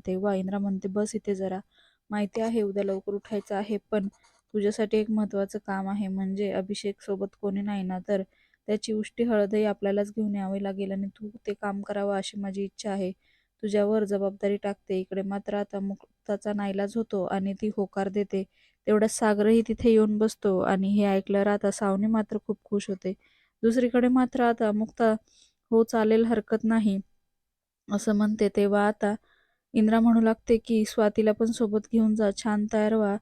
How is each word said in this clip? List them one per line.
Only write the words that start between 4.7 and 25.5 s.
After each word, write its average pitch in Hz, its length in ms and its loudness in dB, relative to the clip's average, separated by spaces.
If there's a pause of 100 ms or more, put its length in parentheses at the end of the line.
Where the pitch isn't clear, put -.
एक 214 140 0
महत्त्वाचं 208 560 -2
काम 190 220 -4
आहे, 202 200 -4
म्हणजे 190 440 -4
अभिषेक 196 500 -6
सोबत 196 380 -6
कोणी 202 220 -4
नाही 202 200 -4
ना, 185 160 -4 (100)
तर 196 140 0 (460)
त्याची 214 240 -4
उष्टी 214 320 -4
हळदही 214 400 2
आपल्यालाच 202 460 -2
घेऊन 208 240 -4
यावी 196 280 -4
लागेल 196 300 -6
आणि 196 180 -4
तू 214 180 -16 (180)
ते 202 80 -6
काम 202 280 -6
करावं 202 340 -4
अशी 202 240 -6
माझी 196 240 -6
इच्छा 202 280 -8
आहे, 190 180 -2 (520)
तुझ्यावर 208 440 2
जबाबदारी 202 520 -2
टाकते." 202 420 -6
इकडे 190 240 -6
मात्र 202 320 -6
आता 202 240 -6
मुक्ताचा 202 720 -6
नाईलाज 202 440 -2
होतो 214 300 -2
आणि 196 340 -2
ती 214 160 -2
होकार 196 340 -4
देते. 202 320 -2 (440)
तेवढ्यात 214 240 4
सागरही 214 580 4
तिथे 226 220 2
येऊन 214 280 6
बसतो 208 440 0
आणि 196 280 2
हे 202 160 4
ऐकल्यावर 196 420 2
आता 208 240 2
सावनी 196 360 0
मात्र 220 380 0
खूप 208 180 -4
खुश - 260 -4
होते. 190 220 -6 (500)
दुसरीकडे 240 480 4
मात्र 254 340 2
आता 233 300 2
मुक्ता, 220 400 0 (560)